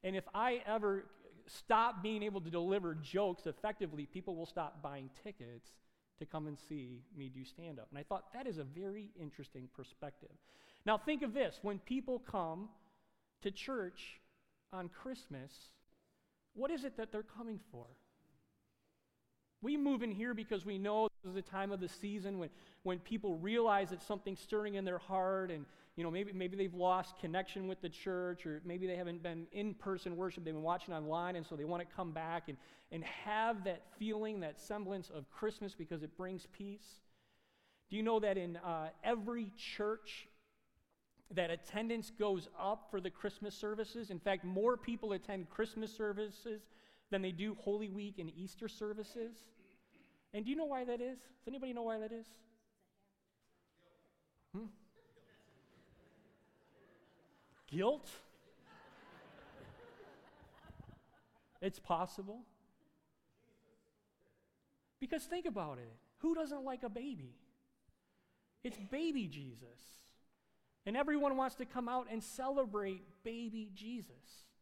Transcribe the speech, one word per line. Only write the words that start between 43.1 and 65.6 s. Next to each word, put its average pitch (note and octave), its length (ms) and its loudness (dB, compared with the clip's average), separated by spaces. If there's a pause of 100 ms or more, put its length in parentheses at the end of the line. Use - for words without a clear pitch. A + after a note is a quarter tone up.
Christmas G#3 440 -4
services? G#3+ 560 -4
In F3+ 80 -4
fact, F#3+ 260 2
more G3+ 320 6
people A3+ 360 -2
attend F#3+ 360 -2
Christmas A3 460 -2
services G#3+ 680 -2 (480)
than G3 120 4
they F#3 100 2
do G3+ 280 0
Holy G#3 280 2
Week G3+ 300 -6
and E3 180 -4
Easter F#3+ 320 -6
services. A3 680 -6 (960)
And G#3 120 -2
do A#3 60 0
you C#4+ 60 4
know D#4+ 80 2
why C4+ 200 2
that A#3+ 160 2
is? B3+ 180 -2
Does - 300 -12
anybody C4 240 -2
know A#3 100 0
why A3+ 160 2
that G#3+ 140 -2
is? A3+ 140 -6 (2250)
Hmm? A3 120 -6 (3000)
Guilt? G#3 400 2 (3500)
It's F#3+ 180 0
possible. F#3+ 640 0 (2500)
Because D4 240 0
think F4 220 -2
about E3+ 320 0